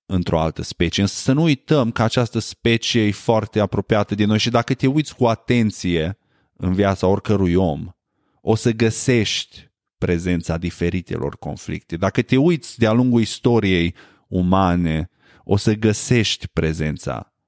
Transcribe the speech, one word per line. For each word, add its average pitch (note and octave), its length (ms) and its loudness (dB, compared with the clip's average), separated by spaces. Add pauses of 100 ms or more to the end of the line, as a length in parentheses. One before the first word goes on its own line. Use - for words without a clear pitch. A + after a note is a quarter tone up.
într-o F2 340 -2
altă D#2 220 -4
specie, - 400 -2
însă G2+ 120 0
să - 180 -2
nu C#3+ 100 2
uităm D3 480 0
că A#2 120 -2
această A2+ 360 0
specie - 640 0
e G#2 120 2
foarte A2 480 0
apropiată G#2 540 0
de G#2 100 2
noi G#2+ 140 2
și, A#2 120 -2
dacă A#2 240 0
te C3 120 -2
uiți C#3+ 280 0
cu B2 120 2
atenție G#2 920 0 (440)
în F2+ 120 0
viața G2 320 2
oricărui F#2+ 480 2
om, E2 340 0 (520)
o A2 140 0
să A2+ 160 0
găsești A2+ 1000 -2 (280)
prezența E2+ 600 -2
diferitelor E2+ 800 -6
conflicte. - 600 -10
Dacă F#2+ 260 -2
te C3 140 2
uiți D3+ 420 0
de-a A2+ 140 2
lungul A#2+ 280 4
istoriei G2 760 0 (340)
umane, F2 800 0 (340)
o - 120 0
să G#2+ 180 2
găsești A2 760 0
prezența D2+ 880 -4 (140)